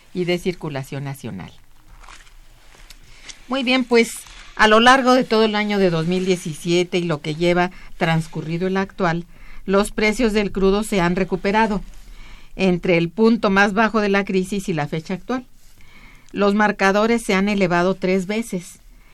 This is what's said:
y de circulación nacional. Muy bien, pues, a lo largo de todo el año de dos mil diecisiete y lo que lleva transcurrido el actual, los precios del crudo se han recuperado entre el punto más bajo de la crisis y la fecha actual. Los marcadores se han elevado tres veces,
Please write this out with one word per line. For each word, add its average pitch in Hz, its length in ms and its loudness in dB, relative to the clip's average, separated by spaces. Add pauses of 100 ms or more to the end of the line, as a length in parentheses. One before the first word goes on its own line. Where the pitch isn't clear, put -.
(140)
y 180 120 -4
de 175 120 0
circulación 143 680 -8
nacional. 110 480 -12 (1900)
Muy 262 160 -4
bien, 254 220 0
pues, 233 260 2 (460)
a 214 100 4
lo 220 140 6
largo 254 320 6
de 254 100 4
todo 220 220 2
el 214 100 0
año 208 240 0
de 190 100 4
dos 160 160 0
mil 185 200 0
diecisiete 175 720 0
y 170 60 0
lo 160 180 -2
que 156 140 -6
lleva 175 360 2 (240)
transcurrido 160 720 -2
el 190 80 -2
actual, 180 500 -2 (400)
los 196 260 2
precios 214 420 0
del 208 180 0
crudo 196 320 2
se 214 160 -2
han 175 160 2
recuperado 196 680 0 (720)
entre 180 420 2
el 170 120 0
punto 220 400 2
más 202 240 2
bajo 220 260 0
de 208 100 0
la 196 160 0
crisis 190 440 -4
y 185 40 -4
la 147 140 -2
fecha 160 280 -6
actual. 247 320 -8 (840)
Los 202 220 2
marcadores 208 720 2
se 214 100 0
han 190 160 2
elevado 185 460 2
tres 185 320 -2
veces, 208 500 -6 (360)